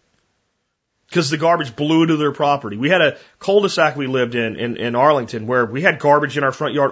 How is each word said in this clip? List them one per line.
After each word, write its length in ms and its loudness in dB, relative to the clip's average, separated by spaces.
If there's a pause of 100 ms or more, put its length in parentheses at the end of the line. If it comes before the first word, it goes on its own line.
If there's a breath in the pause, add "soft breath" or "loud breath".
(1120)
'cause 180 0
the 60 -2
garbage 400 0
blew 300 2
to 100 2
their 160 0
property. 440 -2
We 120 -2
had 140 4
a 160 0 (200 loud breath)
cul-de-sac 560 2
we 140 -6
lived 260 0
in, 220 -4
in, 200 -6
in 200 -4
Arlington 500 0
where 180 0
we 180 -6
had 180 0
garbage 360 2
in 60 -2
our 80 0
front 240 -4
yard 180 0